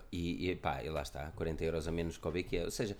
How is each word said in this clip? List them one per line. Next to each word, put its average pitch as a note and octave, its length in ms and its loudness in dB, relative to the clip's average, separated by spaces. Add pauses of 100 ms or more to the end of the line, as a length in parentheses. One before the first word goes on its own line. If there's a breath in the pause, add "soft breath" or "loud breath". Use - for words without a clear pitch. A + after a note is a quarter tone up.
(100)
e, F2 380 0
e F2+ 80 2
pá, C#2+ 260 0
e C2 60 -2
lá D#2 140 0
está, C#2+ 300 -6
quarenta D#2+ 300 0
euros D#2+ 240 2
a E2 60 0
menos E2+ 240 0
que - 100 -4
o E2 40 0
B F2 120 2
Q. F2 220 0
Ou - 60 -2
seja, G#2 300 0